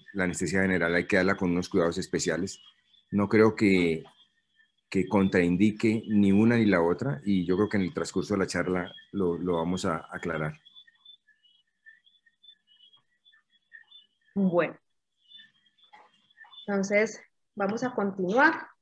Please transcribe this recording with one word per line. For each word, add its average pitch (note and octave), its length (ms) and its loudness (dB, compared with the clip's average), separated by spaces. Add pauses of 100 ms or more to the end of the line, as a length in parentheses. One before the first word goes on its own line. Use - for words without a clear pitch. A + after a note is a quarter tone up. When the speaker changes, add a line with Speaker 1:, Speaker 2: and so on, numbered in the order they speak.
(120)
Speaker 1:
la G2 120 -2
anestesia F2+ 380 -2
general F2 320 0
hay E2+ 120 0
que G2+ 100 0
darla F#2+ 200 2
con F2+ 140 -2
unos F2 180 -2
cuidados E2+ 300 0
especiales. E2+ 600 -4 (500)
No G2+ 180 0
creo A2 260 6
que, F2+ 500 2 (840)
que F#2+ 200 -2
contraindique G2+ 1000 2
ni G2+ 240 4
una A2+ 240 4
ni A2+ 100 4
la F2+ 160 4
otra, F2 420 -2
y F#2+ 200 0
yo F2+ 120 0
creo G2+ 120 0
que - 80 -4
en F#2+ 80 0
el D#2+ 100 -6
transcurso E2+ 400 -4
de F#2+ 60 0
la F2+ 60 0
charla F2+ 460 -4 (200)
lo, F2+ 260 -2
lo F2 180 -2
vamos F2+ 280 -4
a D#2+ 260 -4
aclarar. D#2 440 -6 (3750)
Speaker 2:
Bueno, F3 420 0 (1900)
entonces G3+ 540 -2 (340)
vamos G#3 300 -4
a B3 100 -4
continuar. G3+ 600 2 (280)